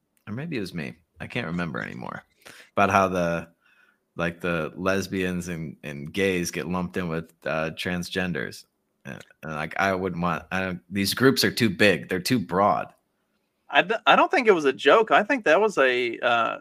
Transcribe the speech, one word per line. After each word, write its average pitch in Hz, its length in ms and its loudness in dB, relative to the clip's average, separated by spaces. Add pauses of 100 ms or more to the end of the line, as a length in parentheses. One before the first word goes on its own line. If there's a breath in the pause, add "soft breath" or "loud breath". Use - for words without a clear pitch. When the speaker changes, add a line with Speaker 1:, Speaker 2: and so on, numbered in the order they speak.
(260)
Speaker 1:
or 104 80 -10
maybe 151 220 -8
it 113 40 -4
was 90 140 -8
me. 71 200 -10 (260)
I - 60 -12
can't 120 200 -6
remember 82 340 -4
anymore. 50 440 -10 (520 loud breath)
About 98 140 4
how 98 180 6
the, 87 400 -2 (680 soft breath)
like, 85 240 -4
the 85 360 -4
lesbians 92 720 -2
and, 80 360 -10
and 71 280 -12
gays 92 380 0
get 87 160 -6
lumped 90 300 -4
in 92 120 -4
with, 80 240 -6 (140)
uh, 80 240 -2
transgenders. 87 920 -6 (400)
And, 64 200 -14 (180)
and, 78 120 -10
like, 78 240 -8
I 98 160 2
wouldn't 90 260 -4
want, 85 300 -2
I 92 100 -4
don't, 92 200 -6 (100)
these 98 240 -2
groups 131 300 4
are 101 80 0
too 113 180 0
big. 90 380 2
They're 92 120 -2
too 123 200 0
broad. 90 520 0 (800)
Speaker 2:
I 147 120 4
d-, 180 120 0 (100)
I 160 120 6
don't 208 140 4
think 262 180 2
it 202 60 10
was 156 100 0
a 135 80 4
joke. 180 400 4
I 156 100 6
think 226 220 -2
that 160 160 6
was 214 180 0
a, 123 400 2
uh, 117 420 2